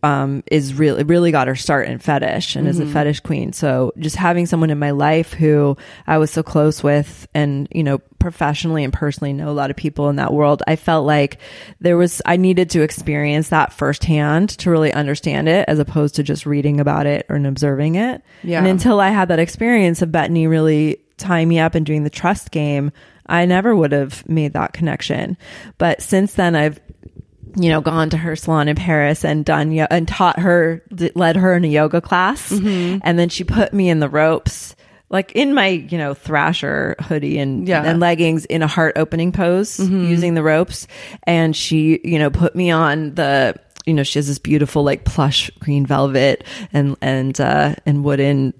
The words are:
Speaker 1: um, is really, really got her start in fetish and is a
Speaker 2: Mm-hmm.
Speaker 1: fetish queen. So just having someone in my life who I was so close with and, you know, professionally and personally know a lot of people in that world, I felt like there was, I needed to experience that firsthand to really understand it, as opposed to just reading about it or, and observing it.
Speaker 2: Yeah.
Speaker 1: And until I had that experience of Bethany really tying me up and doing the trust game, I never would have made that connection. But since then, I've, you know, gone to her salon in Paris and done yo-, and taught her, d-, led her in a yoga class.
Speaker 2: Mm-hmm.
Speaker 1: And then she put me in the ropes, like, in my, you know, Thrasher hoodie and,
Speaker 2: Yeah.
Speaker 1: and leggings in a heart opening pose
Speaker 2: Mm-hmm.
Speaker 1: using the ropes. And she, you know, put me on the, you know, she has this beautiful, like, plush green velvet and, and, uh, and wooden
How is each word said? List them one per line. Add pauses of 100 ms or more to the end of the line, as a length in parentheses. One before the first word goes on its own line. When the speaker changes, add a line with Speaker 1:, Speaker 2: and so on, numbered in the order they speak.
Speaker 1:
um,
is
really,
really
got
her
start
in
fetish
and
is
a
Speaker 2:
Mm-hmm.
Speaker 1:
fetish
queen.
So
just
having
someone
in
my
life
who (300)
I
was
so
close
with
and,
you
know, (200)
professionally
and
personally
know
a
lot
of
people
in
that
world,
I
felt
like (460)
there
was,
I
needed
to
experience
that
firsthand (120)
to
really
understand
it,
as
opposed
to
just
reading
about
it
or,
and
observing
it. (200)
Speaker 2:
Yeah.
Speaker 1:
And
until
I
had
that
experience
of
Bethany
really (220)
tying
me
up
and
doing
the
trust
game, (360)
I
never
would
have
made
that
connection. (400)
But
since
then,
I've, (760)
you
know,
gone
to
her
salon
in
Paris
and
done
yo-,
and
taught
her, (100)
d-,
led
her
in
a
yoga
class.
Speaker 2:
Mm-hmm.
Speaker 1:
And
then
she
put
me
in
the
ropes, (320)
like,
in
my,
you
know,
Thrasher
hoodie
and,
Speaker 2:
Yeah.
Speaker 1:
and
leggings
in
a
heart
opening
pose
Speaker 2:
Mm-hmm.
Speaker 1:
using
the
ropes. (380)
And
she,
you
know,
put
me
on
the, (280)
you
know,
she
has
this
beautiful,
like,
plush
green
velvet (280)
and,
and,
uh, (100)
and
wooden